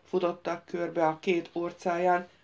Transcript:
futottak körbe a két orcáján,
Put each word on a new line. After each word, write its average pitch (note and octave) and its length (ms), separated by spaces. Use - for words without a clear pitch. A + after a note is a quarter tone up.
futottak E3+ 640
körbe E3+ 420
a D#3 120
két E3+ 340
orcáján, F3 760